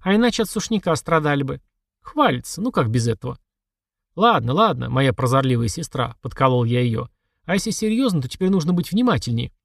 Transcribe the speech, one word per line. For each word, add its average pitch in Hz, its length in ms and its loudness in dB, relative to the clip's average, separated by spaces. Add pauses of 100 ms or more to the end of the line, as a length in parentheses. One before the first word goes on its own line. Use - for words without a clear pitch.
«А 190 140 2
иначе 226 300 2
от 185 40 -8
сушняка 190 460 -2
страдали 151 480 0
бы». 135 180 -6 (400)
Хвалится, 175 640 0
ну 247 100 -2
как 135 160 2
без 117 200 0
этого? 120 300 -6 (800)
«Ладно, 165 380 2
ладно, 156 340 2
моя 127 240 2
прозорливая 127 560 0
сестра», 123 540 -6
подколол 127 420 2
я 120 160 0
её. 123 280 -2 (360)
«А 170 100 -2
если 202 160 -2
серьёзно, 214 520 0
то 127 60 -6
теперь - 200 -4
нужно 180 240 0
быть 175 180 -2
внимательнее». 131 640 0 (120)